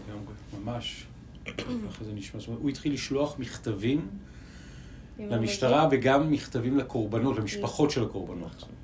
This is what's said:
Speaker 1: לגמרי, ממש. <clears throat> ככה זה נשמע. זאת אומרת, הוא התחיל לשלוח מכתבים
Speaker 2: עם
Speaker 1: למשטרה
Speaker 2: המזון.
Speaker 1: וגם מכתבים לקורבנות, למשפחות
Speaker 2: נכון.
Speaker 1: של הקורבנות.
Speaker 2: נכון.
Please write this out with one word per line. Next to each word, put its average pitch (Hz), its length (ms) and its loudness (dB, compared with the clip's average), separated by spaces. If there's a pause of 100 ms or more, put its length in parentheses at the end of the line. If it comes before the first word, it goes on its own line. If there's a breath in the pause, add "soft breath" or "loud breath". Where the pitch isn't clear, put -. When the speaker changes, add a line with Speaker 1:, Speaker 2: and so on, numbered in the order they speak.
Speaker 1:
לגמרי, 104 260 -10 (260)
ממש. 117 460 -6 (340)
<clears throat> 233 480 -6
ככה - 160 -10
זה 107 80 -8
נשמע. - 280 -8
זאת - 80 -10
אומרת, 117 140 -6
הוא 147 80 2
התחיל 143 220 -2
לשלוח 139 460 0
מכתבים 123 720 0 (1080 loud breath)
Speaker 2:
עם 214 100 -6
Speaker 1:
למשטרה 117 540 6
Speaker 2:
המזון. 139 160 6
Speaker 1:
וגם 143 340 6
מכתבים 131 460 2
לקורבנות, 113 600 2
למשפחות 110 360 -2
Speaker 2:
נכון. 147 160 6
Speaker 1:
של 117 140 2
הקורבנות. 87 520 -6
Speaker 2:
נכון. - 120 -14 (160)